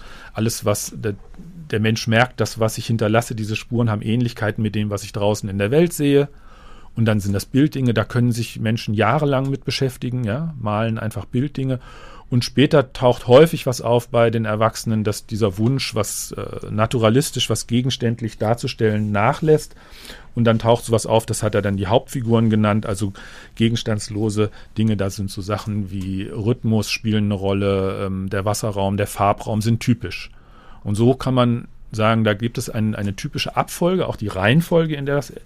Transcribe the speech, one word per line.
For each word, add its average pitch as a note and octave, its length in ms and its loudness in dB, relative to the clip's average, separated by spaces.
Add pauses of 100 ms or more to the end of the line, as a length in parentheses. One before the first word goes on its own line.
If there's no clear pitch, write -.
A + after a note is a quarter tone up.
(340)
alles, A2 300 -2
was - 300 -2
der, A2+ 200 -4 (560)
der G#2+ 100 0
Mensch A2+ 260 0
merkt, A#2 340 2
das, - 180 -4
was A2 180 0
ich A#2 100 -8
hinterlasse, A2 480 0
diese G#2+ 220 -4
Spuren A#2 320 -2
haben G#2+ 140 -2
Ähnlichkeiten A#2 600 -2
mit G#2 120 -2
dem, G#2+ 160 -2
was G2+ 140 -6
ich - 80 -14
draußen G#2 360 0
in F#2+ 100 -4
der G2+ 120 0
Welt E3+ 220 4
sehe. C#3+ 360 2 (680)
Und A#2 80 2
dann G#2+ 160 2
sind G2 140 -2
das G2 100 -2
Bilddinge, C3 480 2
da G#2+ 120 2
können A#2+ 280 2
sich A2+ 260 -4
Menschen A2+ 360 -2
jahrelang C3+ 560 2
mit C3+ 140 -6
beschäftigen, B2+ 600 -2
ja, D3+ 340 -2
malen A2 400 0
einfach G#2+ 280 -6
Bilddinge. C3 520 -2 (500)
Und B2 160 2
später C#3 480 4
taucht - 360 2
häufig D3 380 8
was B2 160 -2
auf A#2+ 260 2
bei A#2 220 4
den A2 160 0
Erwachsenen, A2 580 0
dass G#2 220 -4
dieser G#2 320 0
Wunsch, B2+ 360 0
was, - 380 -4
äh, - 380 -10
naturalistisch, A2+ 800 2
was - 180 -2
gegenständlich A#2 720 -2
darzustellen, G#2+ 760 0
nachlässt. D3 640 2 (580)
Und A#2+ 100 2
dann A2+ 140 4
taucht A#2 280 2
sowas A2 200 2
auf, A2 200 2
das - 160 -4
hat G#2 120 0
er G#2 80 2
dann G2 140 0
die G2 100 -2
Hauptfiguren A2+ 640 2
genannt, G#2+ 360 2
also G2+ 260 -4 (420)
gegenstandslose G#2+ 960 0 (260)
Dinge. A2 200 2
Da G2 140 -2
sind G2 200 -6
so - 100 -10
Sachen G2+ 520 -4
wie F#2+ 320 -6
Rhythmus A2+ 680 -2
spielen G#2+ 360 0
eine G#2 80 0
Rolle, G2 720 0
ähm, F#2+ 240 -4
der G2 140 -2
Wasserraum, G2+ 520 -2
der G#2 100 0
Farbraum G#2+ 540 0
sind A2+ 200 0
typisch. - 500 -4 (520)
Und G#2 120 -2
so A#2 200 4
kann C3 200 -2
man A#2+ 340 2 (240)
sagen, A2 320 2
da G#2+ 100 4
gibt A#2 240 -4
es - 120 -6
ein, G#2+ 240 -2
eine G2+ 200 -4
typische - 420 -8
Abfolge, F3 520 0
auch - 80 -4
die G#2 120 -6
Reihenfolge, D#3 680 2
in C#3 100 -6
der C#3 100 0
das D3 160 -4 (140)